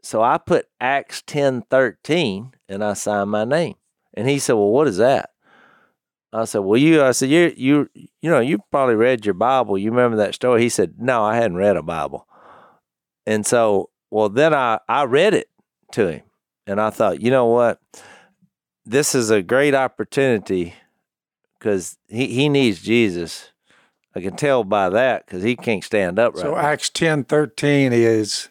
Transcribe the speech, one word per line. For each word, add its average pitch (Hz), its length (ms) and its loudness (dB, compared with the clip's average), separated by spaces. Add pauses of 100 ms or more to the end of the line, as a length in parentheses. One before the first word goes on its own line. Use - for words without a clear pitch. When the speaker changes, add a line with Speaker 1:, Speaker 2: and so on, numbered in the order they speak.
Speaker 1:
So - 200 -2
I 131 160 2
put - 300 -2 (120)
Acts 131 460 -4
ten 135 380 -2
thirteen 131 880 -2 (160)
and 98 140 -6
I 104 100 -2
signed 101 380 -2
my 107 140 -2
name. 139 300 -2 (380)
And 120 160 -2
he 139 100 0
said, 135 140 0
"Well, 104 160 2
what 139 180 2
is 98 100 -2
that?" 120 320 2 (1000)
I 113 140 -4
said, 110 140 -4
"Well, 101 200 2
you," 156 240 4
I 131 80 4
said, 131 180 -2
"You, 165 280 2
you, 139 320 0 (320)
you 156 80 -4
know, 156 100 4
you 147 200 0 (120)
probably 131 240 2
read 113 300 2
your 101 80 0
Bible. 110 440 0
You 104 140 -2
remember 120 260 2
that 98 180 -2
story?" 123 260 2
He 120 80 2
said, 92 300 -2
"No, 120 240 0
I 107 120 0
hadn't 113 220 -2
read 98 200 2
a 78 60 -6
Bible." 78 440 -8 (1000)
And 107 200 -2
so, 110 440 0 (200)
well, 107 200 0
then 147 240 2
I, 123 260 0 (100)
I 131 140 0
read 147 300 2
it - 160 -2 (440)
to 107 140 0
him. 73 160 -8 (440)
And 101 140 -4
I 107 80 0
thought, 98 320 -2
"You 117 100 0
know 131 140 2
what? 117 340 2 (1080)
This 139 300 0
is 117 140 0
a 107 120 2
great 131 340 0
opportunity 113 1000 -2 (840)
'cause 98 380 -4 (120)
he, 117 180 -4
he 127 220 0
needs 127 320 2
Jesus." 98 720 -2 (640)
I 92 60 -8
can 95 140 -8
tell 135 280 0
by 98 260 0
that 120 380 0
'cause 92 160 -10
he 120 120 0
can't 110 280 -4
stand 95 360 -2
up 117 160 2
right 87 60 -10
Speaker 2:
So 143 100 -4
Speaker 1:
now. 165 60 -4
Speaker 2:
Acts 151 320 -2
ten 156 340 -2
thirteen 143 680 0
is? 113 580 0